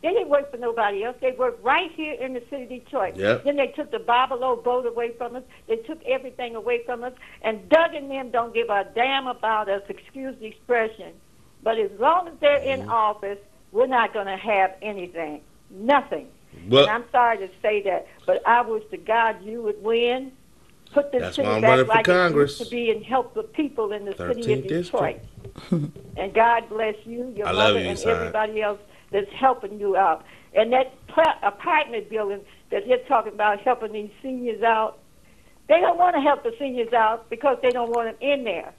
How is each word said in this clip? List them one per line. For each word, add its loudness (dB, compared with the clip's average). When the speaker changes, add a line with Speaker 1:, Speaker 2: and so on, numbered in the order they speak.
Speaker 1:
They 0
didn't 0
work 2
for -12
nobody -2
else. -6
They 0
worked -2
right 0
here -8
in -8
the -8
city -10
of -18
Detroit. -6
Speaker 2:
Yep. 0
Speaker 1:
Then 0
they 0
took -8
the -6
Bible 0
vote 0
away -4
from -10
us. -14
They 0
took -12
everything -6
away -4
from -8
us. -10
And -6
Doug 6
and -10
them -8
don't -2
give -2
a 2
damn 0
about -2
us, -2
excuse -12
the -14
expression. -4
But 0
as 0
long 4
as -16
they're 4
in -2
Speaker 2:
Mm-hmm. -10
Speaker 1:
office, -2
we're 2
not 0
gonna -6
have 0
anything. -10
Nothing. 0
Speaker 2:
Well, 8
Speaker 1:
And 4
I'm -2
sorry 4
to -8
say 0
that, -2
but 2
I 6
wish -4
to -12
God 0
you -10
would -4
win. 0
Put 2
the 0
Speaker 2:
that's -6
Speaker 1:
city 0
Speaker 2:
why 2
I'm 2
Speaker 1:
back 6
Speaker 2:
running 6
for 0
Speaker 1:
like 4
Speaker 2:
Congress. 4
Speaker 1:
it -14
used -8
to -6
be 0
and -2
help -2
the -4
people -4
in -8
the -8
city -8
of -2
Speaker 2:
Thirteenth 0
Speaker 1:
Detroit. -2
Speaker 2:
district. -2
<laughs> -16
Speaker 1:
And -8
God 4
bless -4
you, -10
your -4
Speaker 2:
I -2
love 4
Speaker 1:
mother, 0
Speaker 2:
you, -4
Speaker 1:
and -6
Speaker 2:
son. -2
Speaker 1:
everybody -4
else -4
that's -2
helping 0
you 0
out. 2
And 4
that 2
pla-, 2
apartment -2
building -4
that -2
they're 4
talking 2
about 0
helping 0
these -8
seniors -6
out, 2
they 8
don't 2
wanna 4
help 4
the -2
seniors -2
out 2
because 0
they 4
don't -2
want 0
them -4
in 0
there. -6